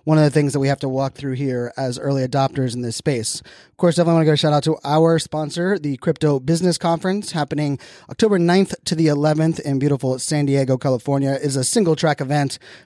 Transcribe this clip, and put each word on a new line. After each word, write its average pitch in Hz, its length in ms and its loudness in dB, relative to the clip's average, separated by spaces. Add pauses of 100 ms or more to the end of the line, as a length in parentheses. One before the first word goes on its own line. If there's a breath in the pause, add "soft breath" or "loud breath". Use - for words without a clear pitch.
one 156 140 4
of 151 80 6
the 147 40 4
things 147 220 2
that 143 80 0
we 135 80 0
have 139 140 -2
to 135 80 -4
walk 131 240 -4
through 139 200 -8
here 127 440 -4
as 127 200 -4
early 139 300 -2
adopters 131 460 0
in 123 80 -6
this 117 160 -6
space. 120 420 -2
Of - 380 -20
course, 170 180 2
definitely 165 200 4
wanna 160 100 4
give 156 80 6
a 147 40 2
shout 151 160 2
out 147 100 2
to 156 200 0
our 160 360 4
sponsor, 170 600 -4
the 143 180 -4
Crypto 151 420 0
Business 165 380 0
Conference, 185 540 -2
happening 147 480 -2 (300 loud breath)
October 202 300 2
ninth 175 340 2 (120)
to 170 100 -4
the 160 120 2
eleventh 156 520 0
in 139 200 -2
beautiful 135 400 0
San 147 280 -2
Diego, 135 300 2
California. 139 560 0
It 139 100 -4
is 139 120 -2
a 131 80 -2
single 165 320 2
track 156 240 0
event 143 400 -2 (260 loud breath)